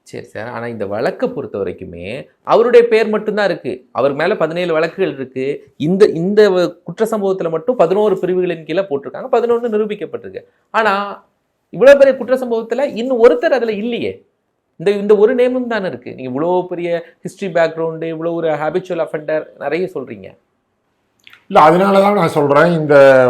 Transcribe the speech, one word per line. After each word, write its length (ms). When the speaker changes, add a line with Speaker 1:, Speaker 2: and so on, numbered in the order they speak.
Speaker 1:
சரி 240
சார், 220
ஆனா 200
இந்த 180
வழக்கை 440
பொறுத்த 280
வரைக்குமே 680
அவருடைய 440
பேர் 220
மட்டும்தான் 360
இருக்கு. 460
அவர் 220
மேல 220
பதினேழு 380
வழக்குகள் 400
இருக்கு. 640
இந்த, 280
இந்த 440
வ-, 340
குற்ற 340
சம்பவத்துல 320
மட்டும் 260
பதினோரு 440
பிரிவுகளின் 460
கீழே 160
போட்டிருக்காங்க, 500
பதினொன்னு 400
நிரூபிக்கப்பட்டிருக்கு. 760
ஆனா 560
இவ்வளவு 280
பெரிய 200
குற்ற 200
சம்பவத்துல 420
இன்னும் 440
ஒருத்தர் 220
அதுல 260
இல்லையே. 540
இந்த, 160
இந்த 260
ஒரு 180
நேமும் 320
தானே 200
இருக்கு. 220
நீங்க 140
இவ்வளவு 440
பெரிய 360
ஹிஸ்டரி 240
பேக்ரவுண்டு, 560
இவ்வளவு 320
ஒரு 140
ஹேபிச்சுவல் 580
அஃபெண்டர் 380
நிறைய 340
சொல்றீங்க. 440
Speaker 2:
இல்ல, 220
அதனாலதான் 440
நான் 140
சொல்றேன், 440
இந்த 580